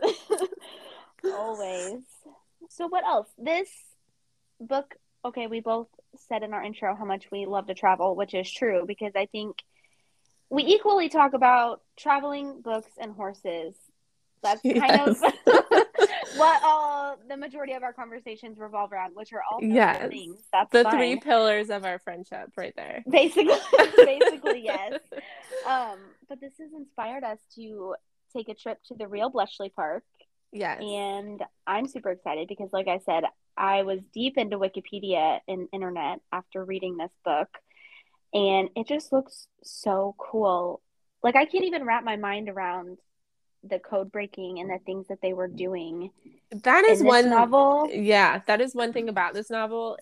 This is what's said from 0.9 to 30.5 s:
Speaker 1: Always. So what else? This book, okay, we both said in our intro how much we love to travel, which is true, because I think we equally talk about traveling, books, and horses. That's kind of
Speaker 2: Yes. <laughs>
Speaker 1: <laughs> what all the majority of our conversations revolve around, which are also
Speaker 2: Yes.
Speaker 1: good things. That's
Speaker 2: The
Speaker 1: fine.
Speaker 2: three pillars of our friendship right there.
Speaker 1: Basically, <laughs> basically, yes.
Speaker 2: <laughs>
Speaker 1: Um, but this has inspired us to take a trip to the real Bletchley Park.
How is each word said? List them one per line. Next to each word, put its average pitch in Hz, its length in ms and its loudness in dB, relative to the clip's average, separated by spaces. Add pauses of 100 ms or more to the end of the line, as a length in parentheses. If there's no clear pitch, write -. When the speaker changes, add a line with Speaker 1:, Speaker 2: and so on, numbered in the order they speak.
Speaker 1:
Always. 208 760 -6 (680)
So 349 200 -10
what 359 160 -2
else? 294 240 0 (100)
This 330 300 -4 (920)
book, 269 340 -6 (300)
okay, 240 220 -8
we 226 140 -8
both 226 280 -4 (400)
said 220 140 -4
in 214 120 -10
our - 80 -6
intro 208 320 -6
how 208 100 -12
much 196 260 -8
we 202 160 -8
love 196 220 -4
to 185 60 -6
travel, 185 420 2
which 196 180 -6
is 185 160 -4
true, 196 360 -2
because 208 300 -8
I 196 100 -2
think 214 320 -10 (920)
we 277 140 0
equally 392 440 4
talk 277 240 4
about 247 480 4 (160)
traveling, 277 680 -2
books, 220 280 -6 (100)
and 214 120 -12
horses. 190 600 -10 (680)
That's 214 180 0
kind 254 480 6
of 302 140 4
Speaker 2:
Yes. 339 100 4 (140)
<laughs> 453 380 8 (420)
Speaker 1:
<laughs> - 100 -12
what 311 260 6
all 294 540 0 (120)
the 277 80 -8
majority 277 360 -10
of 254 100 -8
our 247 120 -8
conversations 226 640 -14
revolve 208 340 -6
around, 185 220 -8
which 214 180 -16
are 214 80 -8 (100)
also 226 160 -4
Speaker 2:
Yes. 220 360 4
Speaker 1:
good - 80 -6
things. - 260 -14 (160)
That's 196 180 2
Speaker 2:
The 240 140 8
Speaker 1:
fine. 214 120 2
Speaker 2:
three 254 200 0
pillars 220 540 0
of 202 140 -6
our 180 160 -6
friendship 180 560 -14
right 185 200 -10
there. - 320 -12
Speaker 1:
Basically, 339 460 6 (240)
<laughs> 427 180 8
basically, 453 680 6
yes. 214 300 -6 (100)
Speaker 2:
<laughs> - 180 -16 (440)
Speaker 1:
Um, 247 320 -4 (300)
but 269 140 -16
this 277 180 -18
has 311 160 -18
inspired 262 480 -12
us 214 140 -8 (160)
to 208 400 -12 (420)
take 226 140 -10
a 214 40 -12
trip 220 220 -12 (120)
to 247 60 -16
the 214 140 -12
real 208 220 -4
Bletchley 196 400 -6
Park. 170 340 -6 (480)